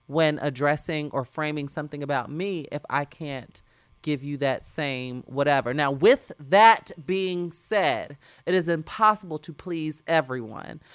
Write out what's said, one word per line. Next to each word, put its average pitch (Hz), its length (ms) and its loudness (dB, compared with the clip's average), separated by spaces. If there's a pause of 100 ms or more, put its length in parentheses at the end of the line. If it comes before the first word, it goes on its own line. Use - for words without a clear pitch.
when 151 340 2
addressing 147 720 -2
or 135 120 -4
framing 151 440 -6
something 147 340 -8
about 139 280 -2
me 170 420 -6
if 143 180 -6
I 143 140 -2
can't 143 580 -12 (400)
give 143 220 -2
you 143 140 -6
that 135 280 -2
same 127 600 -6
whatever. 135 460 2
Now, 139 200 0
with 180 480 4
that 196 500 6 (160)
being 180 460 -2
said, 143 640 0 (300)
it 180 80 0
is 175 140 2
impossible 175 680 0
to 156 140 -12
please 156 560 -6
everyone. 127 720 -2 (140)